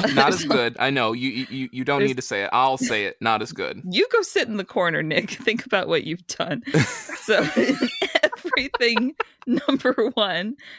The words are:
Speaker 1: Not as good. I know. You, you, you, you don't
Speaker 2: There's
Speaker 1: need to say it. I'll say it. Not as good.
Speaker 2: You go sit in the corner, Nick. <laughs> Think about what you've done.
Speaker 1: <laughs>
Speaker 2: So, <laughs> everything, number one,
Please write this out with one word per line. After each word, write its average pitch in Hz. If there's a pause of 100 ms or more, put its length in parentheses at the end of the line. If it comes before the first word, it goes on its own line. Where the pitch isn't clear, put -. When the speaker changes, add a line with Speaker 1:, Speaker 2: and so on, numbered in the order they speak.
(160)
Speaker 1:
Not 135
as 113
good. 120
I 131
know. 120
You, 127
you, 123
you, 131
you 127
don't 143
Speaker 2:
There's 139
Speaker 1:
need 127
to 127
say 101
it. -
I'll 131
say 113
it. -
Not 110
as -
good. 92 (100)
Speaker 2:
You 370
go 440
sit 339
in 214
the 196
corner, 170
Nick. 170
<laughs> -
Think -
about 190
what 160
you've 156
done. -
Speaker 1:
<laughs> 277 (520)
Speaker 2:
So, 214 (520)
<laughs> - (220)
everything, 254 (320)
number 254
one, 202 (220)